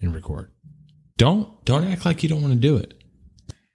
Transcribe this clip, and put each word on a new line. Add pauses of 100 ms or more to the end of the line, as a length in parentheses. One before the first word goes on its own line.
and
record. (680)
Don't,
don't
act
like
you
don't
wanna
do
it. (800)